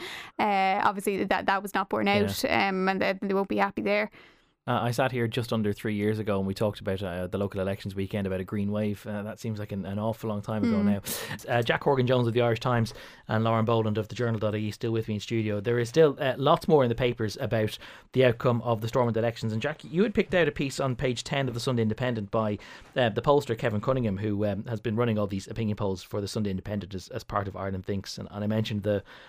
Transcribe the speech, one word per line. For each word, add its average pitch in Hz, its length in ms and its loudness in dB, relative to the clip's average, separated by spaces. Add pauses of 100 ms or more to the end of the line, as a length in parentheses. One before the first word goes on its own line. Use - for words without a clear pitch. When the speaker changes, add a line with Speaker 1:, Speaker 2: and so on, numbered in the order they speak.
(380)
Speaker 1:
uh, 196 460 2
obviously 202 400 0
that, 190 220 0
that 196 160 2
was 202 120 -6
not 190 160 0
borne 208 180 0
Speaker 2:
Yeah. 202 160 4
Speaker 1:
out, 202 220 -2
um, 190 440 2
and 190 120 0
they, 196 200 2
they 196 120 -2
won't 196 140 0
be 208 100 -2
happy 196 260 0
there. 208 260 0 (580)
Speaker 2:
Uh, 123 160 0
I 120 80 0
sat 127 200 2
here 117 160 0
just 113 240 -4
under 107 220 0
three 107 220 -4
years 107 240 0
ago 101 180 0
and 95 80 0
we 98 80 0
talked 104 260 -2
about, 98 220 -4
uh, 90 240 -4
the 98 140 -4
local 101 200 -2
elections 98 360 -4
weekend, 98 320 -2
about 95 120 -2
a 95 40 -4
green 101 280 -2
wave. 104 360 -2
Uh, 104 160 -6
that 107 160 -10
seems 110 180 -6
like 104 140 -8
an, 98 120 -4
an 98 140 -6
awful 110 320 -4
long 104 140 -4
time 110 200 -2
ago 233 140 2
Speaker 1:
Mm. - 80 2
Speaker 2:
now. 202 160 2 (500)
Uh, 120 120 2
Jack 160 200 0
Horgan-Jones 127 440 4
of 110 80 2
the 120 60 4
Irish 117 180 2
Times 120 340 2 (340)
and 110 160 2
Lauren 113 220 4
Boland 110 320 2
of 104 120 -2
the - 60 -12
Journal 117 240 0
dot 107 140 0
I 107 60 -2
E 107 100 -2
still 113 220 -4
with 113 160 0
me 110 80 -2
in 101 60 -2
studio. 107 380 0
There 120 200 0
is 117 100 0
still, 151 320 6
uh, 131 160 2
lots 147 300 4
more 147 160 6
in 120 60 2
the 117 40 0
papers 117 480 -2
about 110 380 0 (340)
the 131 120 6
outcome 120 360 4
of 117 200 0
the 117 60 -2
Stormont 117 300 2
elections. 113 360 0
And 110 80 -2
Jack, 147 220 -6
you 175 200 2
had 220 100 0
picked 190 220 2
out 170 120 4
a 143 40 2
piece 135 280 -4
on 131 160 0
page 127 280 -2
ten 139 240 -2
of 117 80 -4
the 120 40 -4
Sunday 120 220 0
Independent 110 480 -2
by, 107 300 0 (360)
uh, 120 140 2
the 110 140 -2
pollster 143 340 4
Kevin 107 240 0
Cunningham, 120 360 0
who, 104 280 0
um, 101 200 -2
has 113 160 -6
been 110 140 -2
running 117 220 2
all 104 80 2
these 95 220 -4
opinion 107 300 -2
polls 95 260 -2
for 104 180 -6
the 98 60 -4
Sunday 104 240 -2
Independent 98 420 -6
as, 92 140 -8
as - 160 -8
part 101 240 -2
of 92 80 -6
Ireland 95 320 -6
Thinks. 98 320 -6
And, 98 100 -10
and 104 140 -6
I 104 40 -2
mentioned 110 360 0
the, 104 180 2 (280)